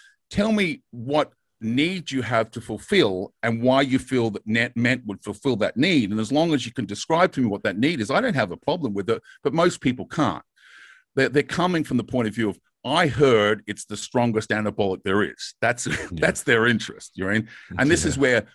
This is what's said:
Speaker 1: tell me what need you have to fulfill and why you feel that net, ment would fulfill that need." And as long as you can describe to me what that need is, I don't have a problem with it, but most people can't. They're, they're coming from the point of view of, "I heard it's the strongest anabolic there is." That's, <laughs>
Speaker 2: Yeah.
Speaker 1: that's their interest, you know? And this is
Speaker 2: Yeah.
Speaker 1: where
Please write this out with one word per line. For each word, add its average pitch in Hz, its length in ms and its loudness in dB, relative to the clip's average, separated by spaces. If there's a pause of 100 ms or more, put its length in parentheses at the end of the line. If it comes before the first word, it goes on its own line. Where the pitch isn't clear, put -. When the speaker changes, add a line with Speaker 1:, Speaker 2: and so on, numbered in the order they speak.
(300)
Speaker 1:
tell 208 220 0
me 190 300 0 (100)
what 135 400 -2 (300)
need 147 500 -2
you 131 100 -2
have 113 300 0
to - 80 -10
fulfill 107 760 0 (100)
and 113 180 0
why 131 220 4
you 131 140 2
feel 123 340 0
that 107 140 -10
net, 117 300 0
ment 123 300 0
would 101 180 -10
fulfill 113 340 -2
that 101 200 -2
need." 135 340 2
And 107 80 -2
as 110 140 -4
long 160 200 2
as 127 120 -2
you 113 80 -12
can 117 120 -6
describe 165 480 0
to - 60 -4
me 123 80 2
what 101 160 -4
that 95 140 -2
need 139 240 0
is, 104 100 -4
I 160 80 2
don't 233 160 -2
have 107 160 -2
a 85 60 -10
problem 143 360 -4
with 95 160 -6
it, 92 120 -2 (200)
but 131 120 -2
most 165 260 0
people 127 260 -2
can't. 107 380 -2 (720)
They're, 135 140 2
they're 135 140 0
coming 170 420 -2
from 131 100 -4
the 117 80 0
point 120 240 -2
of 104 80 -6
view 110 140 0
of, 92 100 -8 (240)
"I 156 240 0
heard 110 580 4
it's 104 200 -10
the 107 100 -10
strongest 117 540 -2
anabolic 104 540 -2
there 98 200 2
is." - 380 -10
That's, 120 260 -2
<laughs> - 0 -
Speaker 2:
Yeah. - 80 -4 (160)
Speaker 1:
that's - 320 -2
their 117 240 4
interest, - 480 -2
you 95 160 -4
know? 110 100 0 (380)
And 131 100 4
this 165 140 2
is 139 140 -2
Speaker 2:
Yeah. 135 40 0
Speaker 1:
where 123 340 4